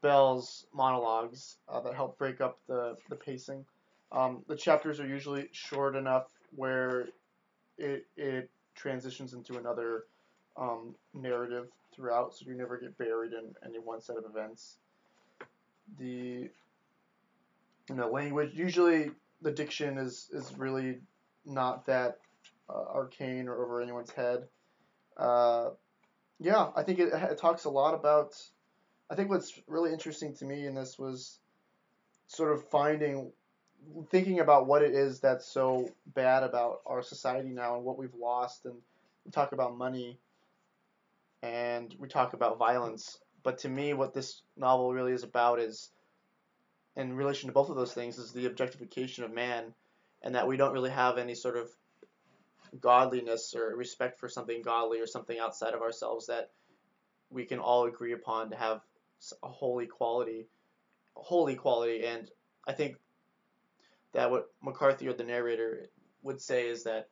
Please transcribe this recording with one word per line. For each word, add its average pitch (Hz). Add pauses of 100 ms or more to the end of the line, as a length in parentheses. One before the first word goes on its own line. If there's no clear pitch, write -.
Bell's 135
monologues, 123 (140)
uh, 120
that 127
help 139
break 135
up 131
the, 120 (100)
the -
pacing. 135 (480)
Um, 127
the 151
chapters 151
are 139
usually 139
short 139
enough 131 (280)
where 127 (720)
it, 143 (120)
it 131 (240)
transitions 131
into 123
another, 117 (540)
um, 117 (200)
narrative 123 (260)
throughout, 123
so -
you 127
never 123
get 120
buried 113
in 113 (100)
any 113
one 113
set 120
of 110
events. 110 (1200)
The, 123 (1400)
you 139
know, 120
language, 143
usually 170 (320)
the 156
diction 147
is, 127
is 135
really 131 (440)
not 131
that, 127 (500)
uh, -
arcane 127
or 123
over 120
anyone's 120
head. 123 (680)
Uh, 120 (680)
yeah, 180
I 151
think 180
it, 170
it -
talks 170
a 151
lot 143
about, 151 (720)
I -
think 196
what's -
really 160
interesting 156
to -
me 143
in 135
this 131
was 131 (880)
sort 151
of 147
finding, 147 (800)
thinking 185
about 147
what 143
it 143
is 139
that's 127
so 131 (240)
bad 131
about 120
our 127
society 131
now 123
and 120
what 131
we've 127
lost, 120
and 123 (500)
we -
talk -
about 120
money, 123 (1200)
and 120
we 117
talk 127
about 113
violence, 117 (240)
but 127
to 131
me 143
what 135
this - (160)
novel 127
really 127
is 120
about 120
is 110 (1080)
in 127
relation 139
to -
both 185
of 147
those 123
things 120
is 113
the 123
objectification 123
of 110
man, 117 (480)
and 127
that 120
we 131
don't 139
really 131
have 127
any 123
sort 120
of 123 (1120)
godliness 123
or 113
respect 123
for 123
something 117
godly 113
or 113
something 117
outside 113
of 113
ourselves, 113
that 117 (800)
we 123
can 127
all 120
agree 117
upon 113
to 110
have 110 (400)
s-, - (100)
a -
holy 123
quality, 117 (680)
holy 143
quality. 117
And 117 (380)
I 139
think - (1160)
that 123
what 127 (120)
McCarthy 135
or 127
the 120
narrator 117 (340)
would 131
say 123
is 113
that 110